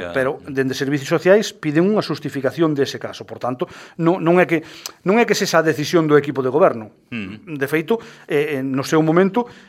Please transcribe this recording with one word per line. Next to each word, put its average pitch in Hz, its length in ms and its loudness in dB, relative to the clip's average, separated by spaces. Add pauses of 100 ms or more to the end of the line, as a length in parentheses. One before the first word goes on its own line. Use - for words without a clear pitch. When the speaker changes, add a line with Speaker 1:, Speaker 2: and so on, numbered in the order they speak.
(100)
Speaker 1:
pero 131 200 -2 (200)
dende 131 240 -2
servicios 139 320 -4
sociais 185 480 2
piden 156 320 0
unha 202 160 0
xustificación 147 720 -2
dese 135 240 -2
caso. 110 240 -12
Por 110 160 -16
tanto, 131 320 -6 (320)
non, 170 160 2
non 175 240 4
é 175 80 2
que, 165 160 -2 (400)
non 208 160 4
é 226 60 2
que 208 100 0
sexa 175 240 2
a - 20 -6
decisión 156 460 2
do 147 80 6
equipo 139 240 -2
de 127 80 -2
goberno. 117 400 2 (240)
Speaker 2:
Mm. 107 400 -12
Speaker 1:
De 139 160 -4
feito, 170 320 -2 (240)
eh, 151 320 -2
eh, 131 80 -4
no 135 160 -2
seu - 220 0
momento, 190 420 2 (220)